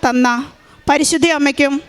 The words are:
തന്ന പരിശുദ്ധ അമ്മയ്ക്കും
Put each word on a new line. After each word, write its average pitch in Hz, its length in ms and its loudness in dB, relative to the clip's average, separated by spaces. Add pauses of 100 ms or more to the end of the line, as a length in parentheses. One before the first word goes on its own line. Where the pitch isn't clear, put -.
തന്ന 247 360 0 (440)
പരിശുദ്ധ 302 380 2
അമ്മയ്ക്കും 285 600 0